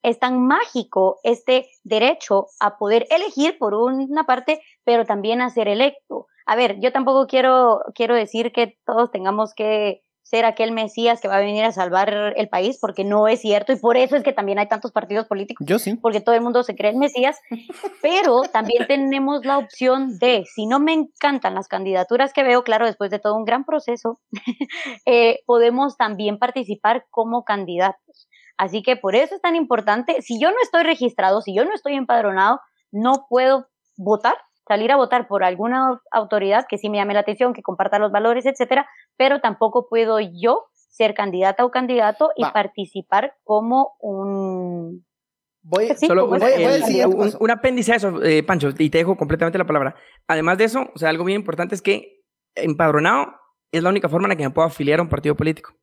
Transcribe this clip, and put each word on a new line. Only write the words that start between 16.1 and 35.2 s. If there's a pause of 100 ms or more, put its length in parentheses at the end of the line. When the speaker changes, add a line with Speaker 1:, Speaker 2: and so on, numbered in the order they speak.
Speaker 1:
todo
el
mundo
se
cree
el
mesías, (120)
Speaker 2:
<laughs>
Speaker 1:
pero (100)
también
tenemos
la
opción
de,
si
no
me
encantan
las
candidaturas
que
veo,
claro,
después
de
todo
un
gran
proceso, (140)
<laughs>
eh,
podemos
también
participar
como
candidatos. (300)
Así
que
por
eso
es
tan
importante,
si
yo
no
estoy
registrado,
si
yo
no
estoy
empadronado, (300)
no
puedo (280)
votar, (320)
salir
a
votar